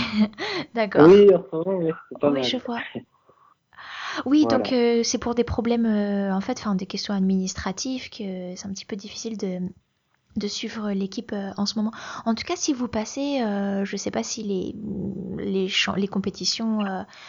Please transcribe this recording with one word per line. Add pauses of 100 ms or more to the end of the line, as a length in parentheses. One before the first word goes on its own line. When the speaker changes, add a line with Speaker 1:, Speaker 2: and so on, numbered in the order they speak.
(300)
Speaker 1:
<laughs>
D'accord.
Speaker 2:
Oui,
en
ce
moment,
oui, (180)
c'est
pas
Speaker 1:
Oui,
Speaker 2:
mal.
Speaker 1:
je
vois. (1500)
Oui,
Speaker 2:
Voilà.
Speaker 1:
donc,
euh,
c'est
pour
des
problèmes,
euh,
en
fait,
enfin,
des
questions
administratives
que
c'est
un
petit
peu
difficile
de, (800)
de
suivre
l'équipe,
euh,
en
ce
moment. (340)
En
tout
cas,
si
vous
passez,
euh,
je
sais
pas
si
les, (720)
les
champs,
les
compétitions,
euh, (260)